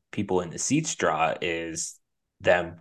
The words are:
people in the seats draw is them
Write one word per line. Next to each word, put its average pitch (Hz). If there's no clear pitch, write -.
people 95
in 87
the 80
seats 160
draw 80
is 82
them 87